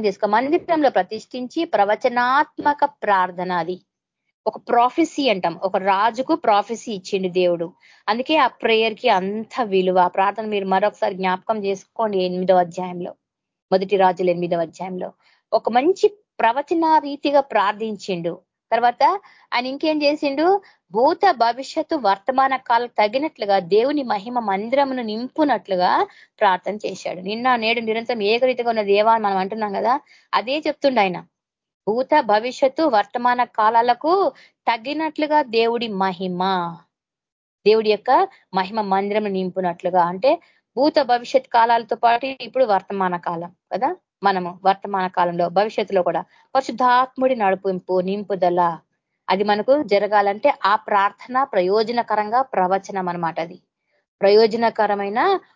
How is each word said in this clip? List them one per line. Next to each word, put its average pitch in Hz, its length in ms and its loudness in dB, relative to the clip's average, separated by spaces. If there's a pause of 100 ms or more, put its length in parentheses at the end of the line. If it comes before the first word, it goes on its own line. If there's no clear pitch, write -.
చేసుకో. 202 220 0
మందిరంలో 285 600 2
ప్రతిష్ఠించి 233 760 -4
ప్రవచనాత్మక 247 1160 0 (200)
ప్రార్థన, 185 480 0
అది 175 240 -4 (720)
ఒక 214 100 -6 (120)
ప్రాఫెసీ 247 600 2
అంటాం. 175 340 -2
ఒక 190 140 -2
రాజుకు 208 580 0
ప్రాఫెసీ 214 560 -2
ఇచ్చిండు 190 380 -4 (100)
దేవుడు. 175 280 0 (400)
అందుకే 254 300 -2
ఆ 269 100 4 (140)
ప్రేయర్ 220 400 0
కి - 80 0
అంత 208 520 -2 (120)
విలువ. 185 260 2
ఆ 180 160 4
ప్రార్థన 202 300 -2
మీరు 202 300 -4
మరొకసారి 202 400 -2
జ్ఞాపకం 185 500 -4
చేసుకోండి. 196 520 -4 (100)
ఎనిమిదో 185 280 2
అధ్యాయంలో, 180 560 -2 (600)
మొదటి 190 260 0
రాజుల 185 380 2
ఎనిమిదో 175 320 -2
అధ్యాయంలో 185 440 -10 (400)
ఒక 220 180 0
మంచి 302 380 2 (320)
ప్రవచన 294 460 0 (120)
రీతిగా 285 540 0
ప్రార్థించిండు. 202 800 -4 (380)
తర్వాత 240 320 0 (500)
ఆయన 247 120 -2
ఇంకేం 302 380 -2
చేసిండు? 294 420 0 (460)
భూత 262 280 2 (120)
భవిష్యత్తు 254 640 -2
వర్తమాన 262 600 0
కాలం 240 340 -2 (100)
తగినట్లుగా 214 580 0 (160)
దేవుని 269 300 2
మహిమ 226 360 -4
మందిరమును 233 680 -2
నింపునట్లుగా 214 840 -2 (480)
ప్రార్థన 190 360 0 (100)
చేశాడు. 180 340 -8
నిన్న 233 360 -2
నేడు 226 260 -2
నిరంతరం 226 420 -4
ఏకరీతిగా 233 500 0
ఉన్న 226 80 0
దేవా 208 320 4
అని 220 120 0
మనం 196 120 0
అంటున్నాం 202 360 -4
కదా, 202 200 0 (400)
అదే 208 220 -2 (120)
చెప్తుండు 269 360 0
ఆయన. 180 160 -2 (680)
భూత 247 260 -2 (200)
భవిష్యత్తు 254 500 0
వర్తమాన 247 600 0 (140)
కాలాలకు 233 560 2 (580)
తగినట్లుగా 302 720 -2 (160)
దేవుడి 233 320 0 (140)
మహిమ, 185 380 -4 (1200)
దేవుడి 214 300 4
యొక్క 208 160 -2 (420)
మహిమ 190 280 -4
మందిరం 202 460 -2 (100)
నింపునట్లుగా. 180 640 -2
అంటే 190 280 0 (460)
భూత 302 220 2 (140)
భవిష్యత్ 247 440 -2
కాలాలతో 233 380 2
పాటు 233 300 0 (220)
ఇప్పుడు 254 180 0
వర్తమాన 190 520 -2
కాలం 170 340 -8 (220)
కదా, 240 180 -2 (320)
మనము 185 280 0 (140)
వర్తమాన 196 400 0 (120)
కాలంలో, 175 320 0
భవిష్యత్తులో 196 540 0
కూడా 170 180 0 (340)
పరిశుద్ధాత్ముడి 254 800 2
నడిపింపు, 190 680 -2
నింపుదల, 185 600 0 (640)
అది 190 160 0
మనకు 208 300 2 (100)
జరగాలంటే 202 640 2 (160)
ఆ 196 100 4
ప్రార్థన 208 680 -2
ప్రయోజనకరంగా 214 960 0
ప్రవచనం 190 680 -2
అనమాట. 170 300 -4
అది 170 180 -8 (640)
ప్రయోజనకరమైన 214 1000 2 (360)